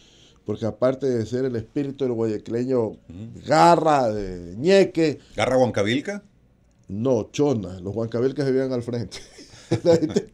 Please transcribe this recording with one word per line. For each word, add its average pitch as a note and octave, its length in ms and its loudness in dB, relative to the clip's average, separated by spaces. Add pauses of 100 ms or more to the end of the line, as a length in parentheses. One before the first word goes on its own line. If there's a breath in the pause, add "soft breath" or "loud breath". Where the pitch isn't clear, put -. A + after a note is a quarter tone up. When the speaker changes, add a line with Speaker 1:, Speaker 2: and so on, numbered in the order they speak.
(440 soft breath)
Speaker 1:
porque G#2+ 220 -4
aparte B2+ 400 0
de A#2+ 180 0
ser B2 200 -2
el B2+ 100 -2
espíritu C#3 500 -6
del B2 100 0
guayaquileño, A2+ 640 -2
Speaker 2:
Ujú. G2+ 180 -4 (480)
Speaker 1:
garra D#3 640 4
de F#2 440 -8
ñeque. E3+ 640 2 (160 loud breath)
Speaker 2:
¿Garra A#2+ 220 2
huancavilca? A#2 640 0 (640)
Speaker 1:
No, A2 420 -2
chona. G#2+ 480 -2
Los G2 160 -8
huancavilcas A#2+ 520 -2
vivían C3 260 0
al B2 100 -4
frente. A#2+ 400 -8
<laughs> - 640 -8
La E3+ 120 6
gente E3 380 0